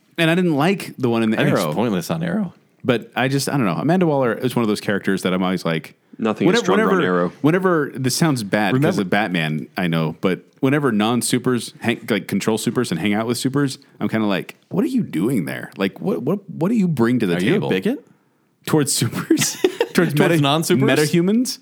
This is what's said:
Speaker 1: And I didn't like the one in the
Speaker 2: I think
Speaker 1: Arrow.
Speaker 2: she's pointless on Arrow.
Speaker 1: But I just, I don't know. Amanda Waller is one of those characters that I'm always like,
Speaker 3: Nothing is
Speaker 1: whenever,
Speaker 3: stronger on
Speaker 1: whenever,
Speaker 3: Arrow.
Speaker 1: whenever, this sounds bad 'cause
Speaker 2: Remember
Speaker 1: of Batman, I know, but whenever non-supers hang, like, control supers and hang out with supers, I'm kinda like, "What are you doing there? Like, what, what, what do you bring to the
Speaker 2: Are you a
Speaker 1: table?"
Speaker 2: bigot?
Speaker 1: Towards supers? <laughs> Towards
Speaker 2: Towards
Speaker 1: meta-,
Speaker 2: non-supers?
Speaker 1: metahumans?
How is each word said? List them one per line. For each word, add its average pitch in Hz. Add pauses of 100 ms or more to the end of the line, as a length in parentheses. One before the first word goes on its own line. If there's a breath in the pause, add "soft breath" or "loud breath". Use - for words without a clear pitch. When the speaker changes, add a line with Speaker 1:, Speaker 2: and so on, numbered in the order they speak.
(180)
Speaker 1:
And 165
I 165
didn't 175
like 160
the 127
one 113
in 110
the 113
Speaker 2:
I 135
think 151
Speaker 1:
Arrow. 92
Speaker 2:
she's 76
pointless 113
on 165
Arrow. 190 (300)
Speaker 1:
But 117
I 127
just, 135
I -
don't 135
know. 82
Amanda 180
Waller 135
is 120
one 120
of 110
those 104
characters 98
that 90
I'm 92
always 92
like, 82 (240)
Speaker 3:
Nothing 110
is -
Speaker 1:
whenever, 226
Speaker 3:
stronger 190
on -
Speaker 1:
whenever, 175
Speaker 3:
Arrow. 90 (100)
Speaker 1:
whenever, 170
this 131
sounds 139
bad 101
'cause -
Speaker 2:
Remember 170
Speaker 1:
of 92
Batman, 87 (100)
I 92
know, 82
but 90 (160)
whenever 135
non-supers 117
hang, -
like, 98
control 107
supers 120
and 85
hang 104
out 110
with 120
supers, 135 (200 soft breath)
I'm 104
kinda 110
like, 92 (140)
"What 196
are 285
you 254
doing 92
there? 65
Like, 98
what, -
what, 185
what 151
do 240
you 196
bring 139
to 110
the 87
Speaker 2:
Are 90
you 107
a -
Speaker 1:
table?" 76
Speaker 2:
bigot? 190 (640 soft breath)
Speaker 1:
Towards 147
supers? 185
<laughs> -
Towards 160
Speaker 2:
Towards 143
Speaker 1:
meta-, 156
Speaker 2:
non-supers? 151
Speaker 1:
metahumans? 170